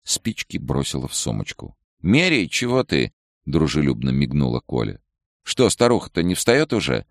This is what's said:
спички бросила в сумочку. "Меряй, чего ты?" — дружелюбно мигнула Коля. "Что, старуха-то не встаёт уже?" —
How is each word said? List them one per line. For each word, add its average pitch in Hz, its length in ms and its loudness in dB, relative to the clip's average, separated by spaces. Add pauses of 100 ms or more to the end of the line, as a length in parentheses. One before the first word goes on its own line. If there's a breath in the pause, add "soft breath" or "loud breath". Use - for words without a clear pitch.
спички - 540 -6
бросила 67 500 -4
в - 60 -10
сумочку. - 640 -6 (260)
"Меряй, 123 460 4
чего 123 360 0
ты?" — 65 280 0 (320)
дружелюбно 71 680 0
мигнула 65 500 0
Коля. 52 400 -4 (420)
"Что, - 280 2
старуха-то 120 520 2
не 90 120 0
встаёт 139 380 2
уже?" — 67 380 -2